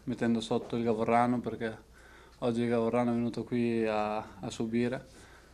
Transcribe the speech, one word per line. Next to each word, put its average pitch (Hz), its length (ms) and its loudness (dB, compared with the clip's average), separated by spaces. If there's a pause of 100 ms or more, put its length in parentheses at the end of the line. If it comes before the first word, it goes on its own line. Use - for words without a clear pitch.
mettendo 117 380 0
sotto 117 340 -2
il 117 80 0
Gavorrano, 117 560 4
perché 110 360 -6 (640)
oggi 120 220 0
il 120 80 0
Gavorrano 120 420 2
è 120 40 0
venuto 117 280 -2
qui 117 440 0
a, 107 300 0
a 113 320 -10
subire. 120 540 -2 (500)